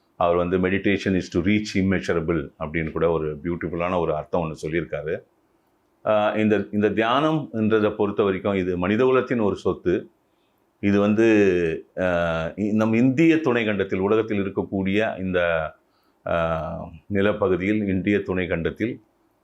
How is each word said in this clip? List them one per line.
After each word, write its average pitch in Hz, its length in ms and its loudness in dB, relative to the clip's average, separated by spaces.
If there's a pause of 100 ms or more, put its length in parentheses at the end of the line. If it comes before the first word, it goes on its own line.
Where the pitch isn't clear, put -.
(160)
அவர் 87 200 2
வந்து 87 220 0
"Meditation 95 560 0
is 90 40 0
to 87 220 -2
reach 104 340 0
immeasurable" 85 840 0
அப்படின்னு 80 320 -6
கூட 80 200 0
ஒரு 76 340 -2
பியூட்டிஃபுல்லான 85 540 -4
ஒரு 80 180 0
அர்த்தம் 85 260 -2
ஒண்ணு 78 200 -6
சொல்லியிருக்காரு. 78 560 -4 (880)
ஆ, 107 240 2
இந்த, 107 420 2
இந்த 104 160 2
தியானம்ன்றதை 110 1040 0
பொறுத்த 101 320 0
வரைக்கும் 98 320 0
இது 92 240 0
மனிதகுலத்தின் 120 640 2
ஒரு 98 160 0
சொத்து. - 540 -2 (720)
இது 101 200 2
வந்து, 101 840 2 (140)
ஆ, - 20 -2 (420)
இ-, 95 280 -4
நம் 110 200 2
இந்திய 135 480 4
துணை 120 240 0
கண்டத்தில், 98 340 -2
உலகத்தில் 104 460 0
இருக்கக்கூடிய 98 760 -2
இந்த, 87 540 0 (540)
ஆ, 82 440 -2 (360)
நிலப்பகுதியில், 101 840 0
இந்திய 95 340 0
துணை 92 240 -4
கண்டத்தில் 85 560 -4 (420)